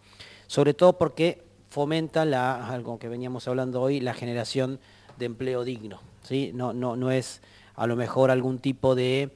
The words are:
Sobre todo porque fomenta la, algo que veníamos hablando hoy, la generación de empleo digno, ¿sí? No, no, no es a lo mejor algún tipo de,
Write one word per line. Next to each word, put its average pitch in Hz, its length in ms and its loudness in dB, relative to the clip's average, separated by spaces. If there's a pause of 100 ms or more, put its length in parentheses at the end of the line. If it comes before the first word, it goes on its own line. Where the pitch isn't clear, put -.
(480)
Sobre 143 260 4
todo 180 240 6
porque 165 480 0 (240)
fomenta 160 560 0
la, 127 420 0
algo 117 320 -8
que 120 80 -12
veníamos 123 400 -8
hablando 127 340 -2
hoy, 139 200 2
la 120 120 -2
generación 127 680 -4 (360)
de 123 80 -4
empleo 123 380 -4
digno, 110 380 -10 (200)
¿sí? 131 320 -4
No, 123 200 -4
no, 123 240 -4
no 127 140 0
es 131 300 -2 (340)
a 113 120 0
lo 120 80 0
mejor 127 340 4
algún 127 300 2
tipo 131 340 2
de, 131 420 0